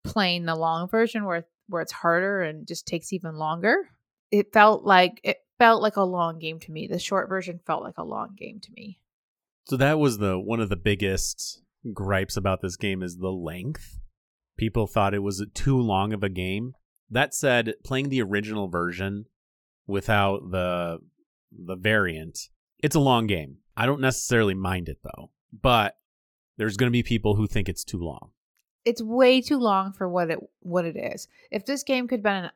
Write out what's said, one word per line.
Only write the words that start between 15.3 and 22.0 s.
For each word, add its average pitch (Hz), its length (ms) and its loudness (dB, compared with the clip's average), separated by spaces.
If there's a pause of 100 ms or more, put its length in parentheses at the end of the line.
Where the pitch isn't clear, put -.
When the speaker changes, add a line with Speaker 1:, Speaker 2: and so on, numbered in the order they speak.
Speaker 2:
too 135 260 2
long 104 340 2
of 101 100 -6
a 98 60 0
game. 95 440 -4 (360)
That 131 240 0
said, 120 420 0 (100)
playing 139 240 -2
the 131 120 0
original 104 460 -2
version 90 580 -4 (600)
without 98 640 2
the, 87 480 -2 (520)
the 90 240 -10
variant, 90 640 0 (400)